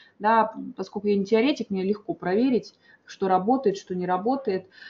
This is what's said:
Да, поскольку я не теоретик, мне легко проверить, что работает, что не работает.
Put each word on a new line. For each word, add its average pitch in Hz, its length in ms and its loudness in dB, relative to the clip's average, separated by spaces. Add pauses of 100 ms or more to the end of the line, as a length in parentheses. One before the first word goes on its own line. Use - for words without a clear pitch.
(200)
Да, 220 340 2 (240)
поскольку 196 300 -6
я 208 100 4
не 196 80 0
теоретик, 226 440 2
мне 190 140 -2
легко 202 300 -4
проверить, 226 640 0 (300)
что - 220 -6
работает, 190 500 2
что - 160 -10
не 180 120 -4
работает. 190 640 -2 (220)